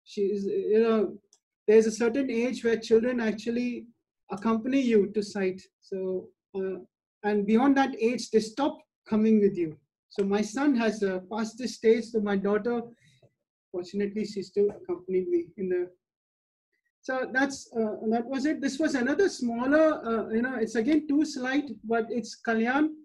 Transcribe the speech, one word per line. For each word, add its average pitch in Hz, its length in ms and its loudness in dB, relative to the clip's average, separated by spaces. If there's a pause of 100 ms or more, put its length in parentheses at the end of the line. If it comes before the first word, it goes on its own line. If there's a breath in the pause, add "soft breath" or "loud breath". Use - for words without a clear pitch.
She - 180 -8
is, 202 240 -2
you 196 360 2
know, 226 360 2 (500)
there's 220 200 8
a 214 40 2
certain 233 380 0
age 233 340 -2
where 226 140 2
children 233 420 2
actually 233 680 -4 (460)
accompany 226 500 0
you 214 320 4
to 214 80 0
site. 190 400 -4 (200)
So, 185 480 -6 (260)
uh, 190 240 -6 (440)
and 208 220 0
beyond 262 320 4
that 269 220 0
age, 226 300 -2
they 220 100 4
stop 285 380 -2 (320)
coming 220 320 4
with 196 160 2
you. 160 180 -4 (340)
So - 140 -4
my 202 200 0
son 277 320 0
has, 220 260 0
uh, 185 180 -2 (140)
passed 220 240 -6
this - 180 -8
stage. 226 300 4
So 226 140 -4
my 202 180 0
daughter, 208 460 0 (880 soft breath)
fortunately, 202 540 -4
she 202 180 -8
still 202 260 0
accompanied 180 600 -4
me 170 160 0 (120)
in 190 120 -4
the. 180 200 -2 (1120)
So 262 320 -4
that's, 277 420 -2
uh, 214 200 0 (160)
that 233 140 0
was 262 200 -4
it. 294 160 0
This 269 160 -2
was 311 160 0
another 285 340 2
smaller, 262 800 2
uh, 226 240 -2
you 220 140 0
know, 262 120 -4
it's 226 200 -2
again 302 320 2
two 285 180 2
slide, 262 380 -2 (200)
but 226 260 0
it's 240 380 -6
Kalyan 240 420 2 (160)